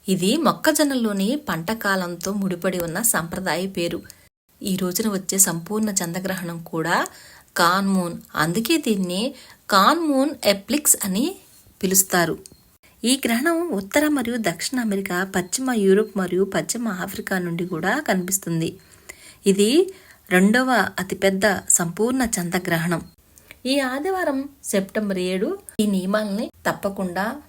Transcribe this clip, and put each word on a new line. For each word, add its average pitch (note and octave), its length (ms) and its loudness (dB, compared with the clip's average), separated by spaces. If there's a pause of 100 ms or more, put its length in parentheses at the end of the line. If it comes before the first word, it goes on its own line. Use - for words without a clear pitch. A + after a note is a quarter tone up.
(140)
ఇది F#3 160 2 (160)
మొక్కజొన్నలోని A3+ 800 2 (200)
పంట E3 200 -2 (160)
కాలంతో F#3 460 -2 (100)
ముడిపడి F3+ 460 -2
ఉన్న E3 120 -4 (160)
సంప్రదాయ F3 480 -2 (140)
పేరు. E3+ 220 -2 (760)
ఈ - 100 2
రోజున F#3 340 -2
వచ్చే F#3+ 220 -4 (100)
సంపూర్ణ G#3 420 -2 (100)
చంద్రగ్రహణం F3+ 580 -4 (140)
కూడా E3+ 260 0 (640)
కాన్ F#3+ 360 4
మూన్, F3 180 -2 (300)
అందుకే A3+ 320 0 (100)
దీన్ని F#3+ 360 0 (520)
కాన్ C4+ 360 6
మూన్ C#4 220 2 (220)
ఎప్లిక్స్ A#3 420 0 (120)
అని G3+ 180 0 (560)
పిలుస్తారు. F#3 540 2 (760)
ఈ C4 40 6 (100)
గ్రహణం C4+ 340 0 (220)
ఉత్తర D4 240 0 (140)
మరియు A#3 180 -2 (140)
దక్షిణ B3+ 360 -4
అమెరికా, G3 320 -2 (180)
పశ్చిమ B3+ 340 -2 (140)
యూరోప్ G#3 380 4
మరియు F3+ 240 0 (100)
పశ్చిమ A#3 320 -4 (180)
ఆఫ్రికా G3 300 -6 (120)
నుండి E3+ 260 -4
కూడా F3+ 200 0 (160)
కనిపిస్తుంది. F3 600 0 (840)
ఇది G#3 200 4 (640)
రెండవ A3 360 6 (300)
అతిపెద్ద G3 460 0 (320)
సంపూర్ణ A3+ 440 0 (140)
చంద్రగ్రహణం. F3 640 -2 (680)
ఈ C4+ 40 2 (140)
ఆదివారం D4+ 500 -2 (300)
సెప్టెంబర్ G3 500 -2 (140)
ఏడు F#3+ 160 0 (340)
ఈ - 20 4 (100)
నియమాలని G3+ 520 -2 (200)
తప్పకుండా F#3+ 580 -2 (240)